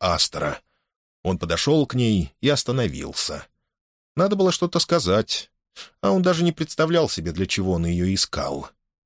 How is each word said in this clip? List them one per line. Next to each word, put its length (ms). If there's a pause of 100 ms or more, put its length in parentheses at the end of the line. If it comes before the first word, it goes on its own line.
Астера. 600 (600)
Он 160
подошёл 480
к 80
ней 460
и 80
остановился. 1000 (680)
Надо 180
было 160
что-то 300
сказать, 720 (500)
а 100
он 120
даже 200
не 80
представлял 580
себе, 220
для 160
чего 260
он 140
её 260
искал. 560 (360)